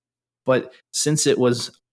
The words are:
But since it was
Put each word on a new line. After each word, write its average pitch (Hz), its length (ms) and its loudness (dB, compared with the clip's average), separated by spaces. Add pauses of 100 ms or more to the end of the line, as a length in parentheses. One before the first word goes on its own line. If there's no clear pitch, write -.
(460)
But 131 260 0 (200)
since 147 340 -2
it 139 120 2
was 120 320 0 (220)